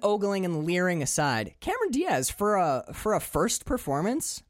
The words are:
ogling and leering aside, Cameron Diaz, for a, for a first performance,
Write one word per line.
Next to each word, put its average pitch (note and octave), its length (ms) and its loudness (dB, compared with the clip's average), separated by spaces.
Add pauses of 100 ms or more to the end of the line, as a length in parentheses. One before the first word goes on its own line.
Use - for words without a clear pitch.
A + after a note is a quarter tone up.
ogling G3+ 420 2
and D#3+ 180 0
leering F3+ 400 2
aside, C3+ 560 0
Cameron G#4+ 320 -2
Diaz, C4 380 0
for G#3 260 0
a, D3+ 380 2
for G#3+ 200 -2
a F3+ 60 2
first - 460 -2
performance, A3 840 -2